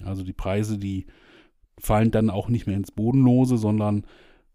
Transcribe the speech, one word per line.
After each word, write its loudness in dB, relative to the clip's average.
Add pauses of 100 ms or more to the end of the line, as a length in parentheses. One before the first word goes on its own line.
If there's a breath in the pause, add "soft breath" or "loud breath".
Also -8
die -8
Preise, -4
die -6 (760 soft breath)
fallen 2
dann 2
auch -4
nicht -4
mehr -2
ins -6
Bodenlose, 4
sondern -2 (480 soft breath)